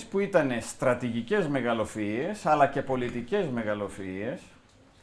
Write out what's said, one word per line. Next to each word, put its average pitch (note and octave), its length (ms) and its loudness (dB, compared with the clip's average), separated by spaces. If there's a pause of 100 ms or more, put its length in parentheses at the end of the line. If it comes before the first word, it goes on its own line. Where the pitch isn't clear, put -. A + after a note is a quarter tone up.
(120)
που G3 80 0
ήτανε D#3 400 2
στρατηγικές B2 920 0
μεγαλοφυΐες, A#2 920 0
αλλά D3+ 240 6
και C#3 140 0
πολιτικές B2+ 640 -2 (100)
μεγαλοφυΐες, G#2 840 -4 (640)